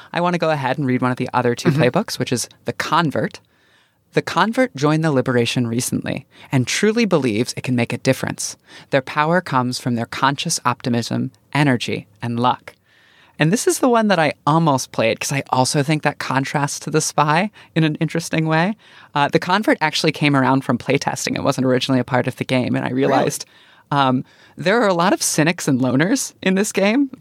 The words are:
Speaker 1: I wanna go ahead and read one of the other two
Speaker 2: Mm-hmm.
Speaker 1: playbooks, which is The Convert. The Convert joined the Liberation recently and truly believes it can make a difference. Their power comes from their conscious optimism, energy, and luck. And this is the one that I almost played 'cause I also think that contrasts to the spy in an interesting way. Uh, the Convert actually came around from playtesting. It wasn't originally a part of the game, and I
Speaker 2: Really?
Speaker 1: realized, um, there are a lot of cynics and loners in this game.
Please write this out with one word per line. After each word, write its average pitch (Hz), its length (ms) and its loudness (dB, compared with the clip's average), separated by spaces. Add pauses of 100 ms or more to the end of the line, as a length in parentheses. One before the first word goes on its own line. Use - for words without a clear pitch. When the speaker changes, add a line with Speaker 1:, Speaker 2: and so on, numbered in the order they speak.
(120)
Speaker 1:
I 165 80 -2
wanna 175 160 0
go 165 140 0
ahead 135 260 -2
and 147 80 -2
read 127 160 0
one 127 100 0
of 123 60 -4
the 123 160 -4
other 120 220 2
two - 140 0
Speaker 2:
Mm-hmm. 151 120 2
Speaker 1:
playbooks, - 380 0
which 165 140 -4
is - 160 -4 (160)
The - 80 -6
Convert. - 680 -2 (720)
The 151 80 2
Convert 226 540 0
joined 151 280 2
the 160 80 2
Liberation 123 540 2
recently - 640 -4 (240)
and 127 160 0
truly 220 380 2
believes 127 500 0
it - 80 -10
can 127 120 -2
make 117 180 0
a - 40 -6
difference. - 600 -2 (320)
Their 135 120 0
power 156 380 0
comes 127 400 -2
from 123 160 -2
their 117 120 -2
conscious - 580 -2
optimism, 120 640 -2 (220)
energy, 127 520 0 (160)
and 120 180 -6
luck. - 360 -2 (640)
And 160 120 2
this - 140 0
is 339 120 0
the 277 80 2
one 226 220 2
that 185 100 2
I 151 140 2 (120)
almost 147 460 2
played 113 280 0
'cause - 120 -6
I 139 180 -2
also 131 320 2
think 151 220 0
that 147 160 -2
contrasts 139 640 0
to - 80 -10
the 151 100 2
spy 156 520 0 (220)
in 160 120 2
an 151 100 0
interesting 165 520 -2
way. 165 280 2 (400)
Uh, 143 140 2
the 165 100 2
Convert 208 400 0
actually 156 320 0
came 143 240 2
around 131 300 2
from 123 120 0
playtesting. - 600 -2
It - 60 -4
wasn't 135 220 0
originally 127 360 2
a - 20 -2
part 123 240 0
of 127 80 -6
the - 80 -6
game, 123 320 -2
and 135 80 -2
I 135 60 -2
Speaker 2:
Really? 131 180 0
Speaker 1:
realized, 131 380 0 (460)
um, 135 340 0 (320)
there 185 240 0
are 208 80 2
a 190 40 2
lot 175 200 2
of 339 100 -2
cynics 165 460 0
and 131 100 2
loners 139 640 0
in 190 140 0
this 196 180 -2
game. 226 360 2 (120)